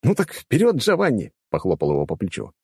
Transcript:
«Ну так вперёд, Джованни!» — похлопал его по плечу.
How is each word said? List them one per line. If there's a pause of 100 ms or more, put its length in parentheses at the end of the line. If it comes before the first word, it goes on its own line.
«Ну
так
вперёд,
Джованни!» — (180)
похлопал
его
по
плечу. (100)